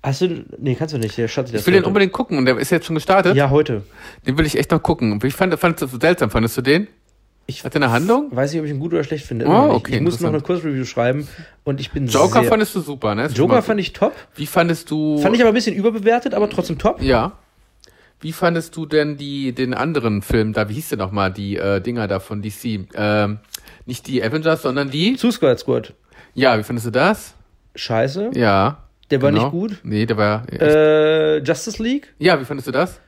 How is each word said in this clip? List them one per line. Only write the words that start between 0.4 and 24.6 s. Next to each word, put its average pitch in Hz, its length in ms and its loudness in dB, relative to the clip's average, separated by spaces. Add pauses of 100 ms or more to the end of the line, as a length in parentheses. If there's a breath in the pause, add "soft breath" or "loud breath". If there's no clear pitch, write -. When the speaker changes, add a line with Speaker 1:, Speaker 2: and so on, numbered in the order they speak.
Speaker 1:
nee, 131 160 0
kannst 156 200 -4
du 131 40 -4
nicht, 110 200 -4
der 113 100 0
startet 123 220 -4
Speaker 2:
Ich 117 60 -8
Speaker 1:
erst 104 100 -2
Speaker 2:
will 180 80 4
den 196 60 8
Speaker 1:
heute. - 80 -2
Speaker 2:
unbedingt 196 240 2
gucken, 147 340 -2
der 127 100 4
ist - 140 -4
jetzt 165 160 0
schon 160 80 -4
gestartet. 180 420 4
Speaker 1:
Ja, 139 140 4
heute. 135 320 2 (440 loud breath)
Speaker 2:
Den 135 120 0
will 160 80 2
ich 147 120 -2
echt 147 120 -2
noch 156 120 2
gucken. 110 400 0
Wie 127 80 0
fand, 185 280 0
fandest 156 340 0
du 120 80 -10
seltsam, 160 300 2
fandest 113 260 0
du 123 60 -2
den? 160 260 2 (640)
Speaker 1:
Ich - 140 -12
Speaker 2:
Hat - 80 -6
der 151 80 0
eine 127 100 2
Handlung? 226 400 2
Speaker 1:
weiß 143 220 -2
nicht, 165 80 -4
ob 151 60 -6
ich 147 60 -6
ihn 135 60 -6
gut 165 140 -4
oder 160 120 0
schlecht 147 200 -6
finde. 117 220 -4
Speaker 2:
Oh, - 20 2
Speaker 1:
Immer 190 100 6
noch 285 100 6
nicht. 247 80 4
Speaker 2:
okay, - 180 -4
Speaker 1:
Ich - 80 0
muss 170 180 0
noch 170 80 0
eine 156 80 0
Speaker 2:
interessant. 170 280 -2
Speaker 1:
Kurzreview 135 200 -2
schreiben 127 420 -2 (380 loud breath)
und 135 160 -4
ich - 120 -10
bin 143 140 -2
Speaker 2:
Joker 135 360 4
Speaker 1:
sehr 233 80 2
Speaker 2:
fandest 220 240 2
du 185 60 -2
super, 135 340 -4
ne? 113 80 -2
Das 139 160 -2
Speaker 1:
Joker 233 160 4
Speaker 2:
war 233 80 4
Speaker 1:
fand 214 180 0
ich - 140 -8
top. 233 180 0 (240 loud breath)
Speaker 2:
Wie 147 80 -6
fandest 170 460 -2
du 156 320 0
Speaker 1:
Fand 147 120 4
ich 233 60 2
aber 226 120 6
ein - 20 0
bisschen 233 200 0
überbewertet, 226 600 0
aber 208 160 0
trotzdem 170 260 -4
top. 220 240 0
Speaker 2:
Ja. 131 380 0 (840 soft breath)
Wie 160 120 -8
fandest 170 440 -2
du 165 80 -8
denn 151 320 0
die, 139 380 -6
den 127 180 -2
anderen 120 480 0
Film 110 320 0
da? 107 160 0
Wie 104 60 -6
hieß 151 160 -8
der 110 80 -4
nochmal? 95 340 -2
Die, 101 240 -6
äh, 98 240 0
Dinger 117 280 -4
da 98 100 0
von 104 240 -8
D 107 80 -8
C. 107 440 -6
Ähm, 104 440 0 (480 loud breath)
nicht 127 220 -12
die 127 140 -2
Avengers, 156 400 0